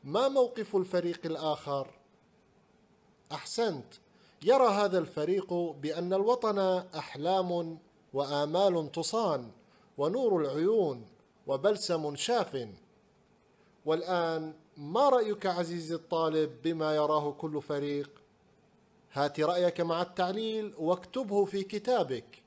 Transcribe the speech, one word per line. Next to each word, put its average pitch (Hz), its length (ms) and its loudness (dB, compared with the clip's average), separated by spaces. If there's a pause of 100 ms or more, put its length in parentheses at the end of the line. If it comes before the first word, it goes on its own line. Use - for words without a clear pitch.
ما 196 240 0
موقف 247 480 0
الفريق 180 500 0
الآخر؟ 147 640 -4 (1400)
أحسنت، 160 600 -4 (500)
يرى 247 240 6
هذا 202 300 2
الفريق 175 560 -2
بأن 170 600 -4
الوطن 214 460 2 (360)
أحلام 170 800 -2 (360)
وآمال 147 800 0
تصان 160 600 -2 (460)
ونور 185 440 2
العيون 147 680 0 (400)
وبلسم 160 680 0
شاف. 139 520 -2 (1160)
والآن، 165 680 0 (240)
ما 185 320 4
رأيك 214 360 2
عزيزي 170 500 -2
الطالب 160 680 0
بما 156 320 0
يراه 147 360 2
كل 151 300 -6
فريق؟ 143 480 -4 (1040)
هات 143 260 0
رأيك 175 420 2
مع 165 200 0
التعليل 214 760 -2
واكتبه 190 680 0
في 196 180 -4
كتابك. 202 840 -2